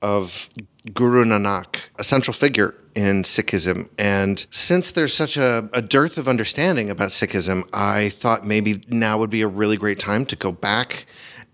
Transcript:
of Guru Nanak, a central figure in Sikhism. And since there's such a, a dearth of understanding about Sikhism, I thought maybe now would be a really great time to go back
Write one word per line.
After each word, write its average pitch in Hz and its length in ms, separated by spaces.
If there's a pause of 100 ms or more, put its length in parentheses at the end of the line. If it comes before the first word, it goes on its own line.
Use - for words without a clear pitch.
of 101 480 (460)
Guru 120 320
Nanak, 101 500 (220)
a 107 60
central 131 280
figure 117 420 (200)
in 98 280
Sikhism. 90 760
And 98 520
since - 420
there's 151 200
such 147 240
a, 120 380
a 123 80
dearth 139 340
of 135 100
understanding 127 600
about 98 220
Sikhism, 92 640
I 101 340
thought 110 380
maybe 107 420
now 113 300
would 110 100
be 110 140
a 107 60
really 107 280
great 101 220
time 104 260
to - 120
go 95 160
back 101 520 (500)